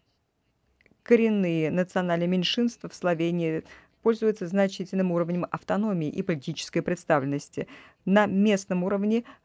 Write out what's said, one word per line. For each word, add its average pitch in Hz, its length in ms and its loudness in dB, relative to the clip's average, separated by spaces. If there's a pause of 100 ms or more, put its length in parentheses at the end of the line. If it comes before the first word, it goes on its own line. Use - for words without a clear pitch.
(1040)
Коренные 196 680 2
национальные 175 580 0
меньшинства 185 600 -2
в - 60 -20
Словении 170 680 -2 (380)
пользуются 220 440 0
значительным 190 640 0
уровнем 170 400 0
автономии 185 580 -2
и - 140 -4
политической 160 580 -4
представленности. 143 840 -2 (380)
На 202 220 4
местном 196 580 2
уровне 208 400 0 (200)